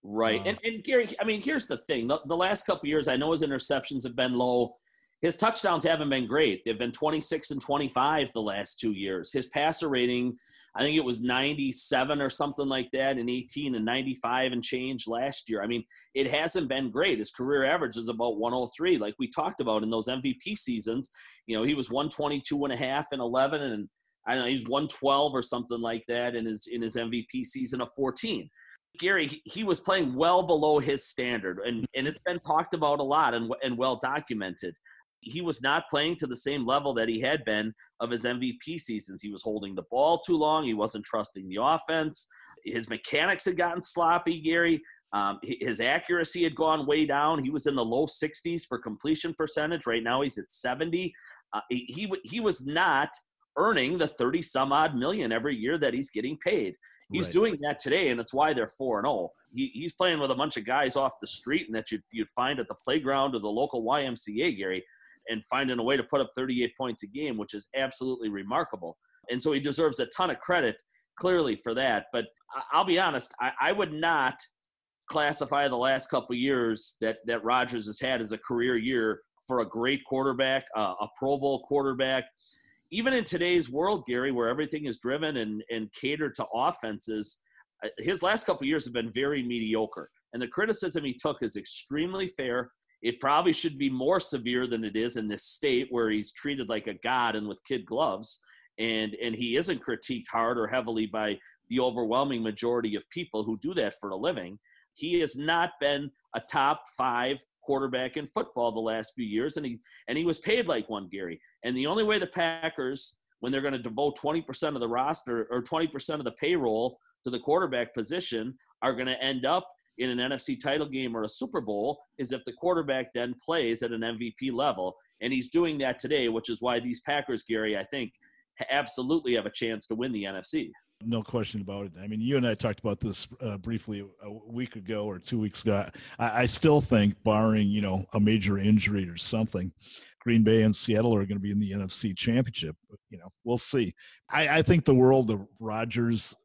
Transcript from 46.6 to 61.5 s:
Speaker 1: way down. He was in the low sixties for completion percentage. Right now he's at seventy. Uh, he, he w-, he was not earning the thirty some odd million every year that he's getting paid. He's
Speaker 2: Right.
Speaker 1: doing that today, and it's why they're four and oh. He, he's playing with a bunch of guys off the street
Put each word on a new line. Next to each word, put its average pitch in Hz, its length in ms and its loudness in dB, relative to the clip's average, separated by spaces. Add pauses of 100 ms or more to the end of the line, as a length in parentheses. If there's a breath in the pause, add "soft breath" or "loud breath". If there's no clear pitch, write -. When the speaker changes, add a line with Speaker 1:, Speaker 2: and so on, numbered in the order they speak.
Speaker 1:
way 151 180 4
down. 147 400 2
He 135 60 -2
was 151 160 -2
in 143 80 2
the 123 100 2
low 127 220 2
sixties 156 580 -2
for 123 140 -4
completion 156 560 -4
percentage. 151 520 -2
Right 117 160 0
now 123 200 0
he's 135 160 -2
at 95 120 -10
seventy. 160 640 -2 (400 loud breath)
Uh, 104 160 -2
he, 123 120 -2
he 123 260 -10
w-, 190 180 -6
he 202 160 -6
was 190 260 2
not 151 440 2 (480)
earning 170 400 4
the 151 100 2
thirty 135 320 2
some 139 320 2
odd 151 220 4
million 135 380 0
every 123 220 0
year 120 220 -2
that 147 160 2
he's 131 160 -2
getting 127 300 -4
paid. 156 360 0 (380 soft breath)
He's 180 140 0
Speaker 2:
Right. - 80 -2
Speaker 1:
doing 196 260 4
that 143 180 -2
today, 160 300 2
and 120 120 2
it's 110 120 -4
why 151 220 4
they're 113 140 0
four 127 300 -2
and 107 80 0
oh. 98 260 0 (200)
He, 127 220 -4
he's 160 180 -6
playing 175 260 2
with 143 120 0
a 175 40 4
bunch 139 220 0
of 110 80 -6
guys 131 320 2
off 135 240 2
the - 60 -8
street - 400 -2